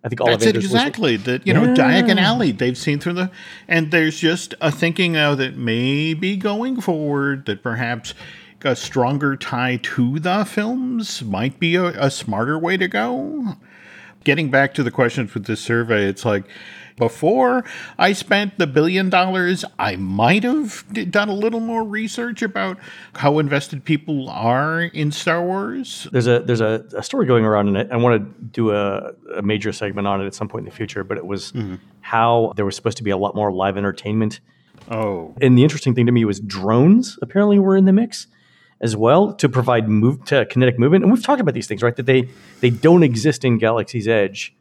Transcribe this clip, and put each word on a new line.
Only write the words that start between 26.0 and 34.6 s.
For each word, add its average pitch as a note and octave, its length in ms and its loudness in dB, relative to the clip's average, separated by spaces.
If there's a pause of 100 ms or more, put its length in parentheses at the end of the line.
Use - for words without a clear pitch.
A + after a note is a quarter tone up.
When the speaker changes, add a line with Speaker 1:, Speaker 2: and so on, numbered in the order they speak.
Speaker 1:
There's B2 160 2
a, A#2+ 120 6
there's A#2+ 200 0
a, A2 240 0 (120)
a G#2 60 -6
story B3 240 -2
going A#2+ 180 4
around, G2+ 320 4
and - 20 2 (140)
I, - 20 -4
I - 20 0
wanna A#2 240 4
do A2 500 -4
a, G2+ 420 -2 (240)
a G2+ 60 -4
major G#2 300 -2
segment G2+ 340 -6
on G2 160 0
it G2 40 -4
at F#2+ 80 -10
some G#2+ 140 -8
point G#2 180 -10
in - 40 -14
the - 60 -20
future, G2+ 260 -6
but G2+ 160 -6
it E2 80 -12
was G2 260 -8
Speaker 2:
Mm-hmm. G#2 220 -6 (260)
Speaker 1:
how A#2 560 2
there G#2 80 0
was G2 120 -4
supposed A2 220 -4
to A#2 40 -12
be G#2 80 -2
a G2 60 0
lot G2 180 -2
more G#2 180 0
live F#2+ 240 -2
entertainment. G#2 600 -2 (520)